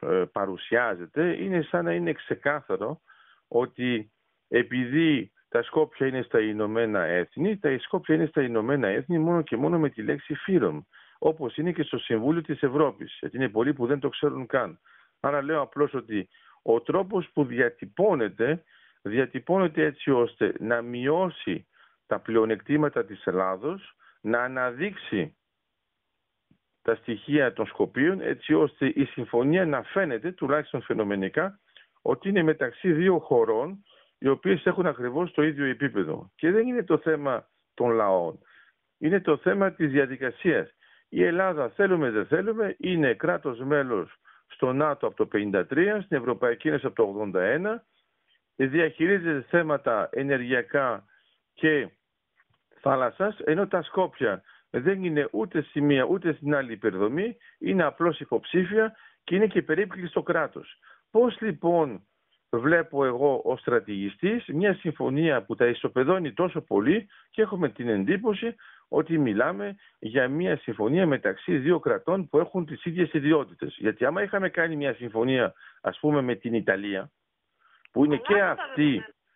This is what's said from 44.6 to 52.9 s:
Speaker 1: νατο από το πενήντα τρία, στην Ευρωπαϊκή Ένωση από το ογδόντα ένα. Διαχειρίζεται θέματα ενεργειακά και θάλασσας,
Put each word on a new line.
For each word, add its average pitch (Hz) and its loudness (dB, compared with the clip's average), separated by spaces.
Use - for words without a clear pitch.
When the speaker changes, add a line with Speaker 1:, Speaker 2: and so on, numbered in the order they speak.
Speaker 1:
νατο 139 0
από 101 -6
το 107 0
πενήντα 101 0
τρία, 196 2
στην 156 -2
Ευρωπαϊκή 120 -2
Ένωση 151 -2
από 117 -4
το 120 2
ογδόντα 98 0
ένα. 180 -2
Διαχειρίζεται 160 0
θέματα 143 0
ενεργειακά 127 -2
και 147 0
θάλασσας, 135 0